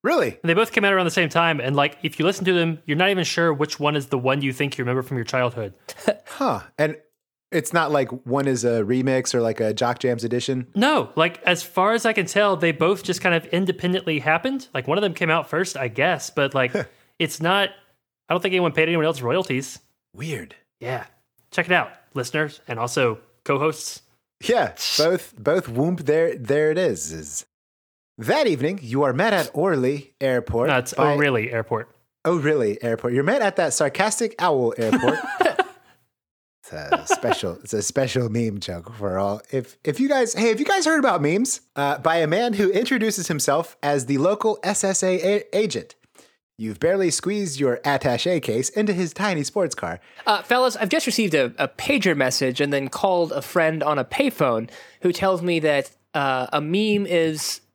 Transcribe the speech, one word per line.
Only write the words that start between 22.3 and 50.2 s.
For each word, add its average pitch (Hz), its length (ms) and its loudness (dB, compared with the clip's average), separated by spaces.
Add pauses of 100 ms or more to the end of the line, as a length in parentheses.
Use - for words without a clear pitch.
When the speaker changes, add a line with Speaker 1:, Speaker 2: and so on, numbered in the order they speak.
Speaker 2:
and 120 100 -6
also 120 420 0 (260)
co-hosts. 147 560 -2 (420)
Speaker 1:
Yeah, 214 300 2 (240)
both, 170 400 0
both 147 300 0
Whoomp, 151 380 -2
there, 160 300 2
there 143 340 0
it 156 80 0
is, 104 360 -2
is. - 320 -12 (720)
That 226 300 2
evening, 165 340 0
you 131 220 0
are 131 100 2
met 202 200 2
at 165 200 0
Orly 143 680 0
Airport 123 500 0
Speaker 2:
No, 135 100 4
it's 123 140 -6
Speaker 1:
by 147 200 2
Speaker 2:
O'Reilly 131 380 2
Airport. 113 380 -4 (360)
Speaker 1:
O'Reilly 147 580 2
Airport. 120 300 -2
You're 139 100 2
met 240 180 2
at 196 140 0
that 160 180 0
sarcastic 202 680 0
owl 135 380 2
airport. 117 420 0 (200)
Speaker 2:
<laughs> - 200 2 (1120)
Speaker 1:
It's - 20 -12
a - 320 -4 (100)
special, - 380 -2 (100)
it's - 100 -8
a 107 100 0
special 127 460 -2
meme 110 300 -2
joke 87 360 -10
for 98 240 -4
all. 101 200 0 (120)
If, 131 320 -6
if 151 160 -2
you 277 100 2
guys, 262 240 2
hey, 226 160 2
have 220 100 2
you 294 60 0
guys 392 200 2
heard 311 120 4
about 220 240 2
memes? 180 400 0 (140)
Uh, 139 240 0
by 160 180 2
a 160 100 2
man 220 260 0
who 196 180 2
introduces 214 560 0
himself 156 560 0
as 143 240 0
the 139 100 0
local 208 460 2
S 202 200 -2
S 190 200 0
A 185 380 2
a-, - 20 -14 (120)
agent. 196 380 -2 (640)
You've 110 220 -6
barely 180 320 2
squeezed 180 480 -4
your 123 260 2
attaché 143 560 0
case 123 280 -2
into 208 240 0
his 175 200 -2
tiny 185 300 -2
sports 175 320 -2
car. - 240 -8 (260)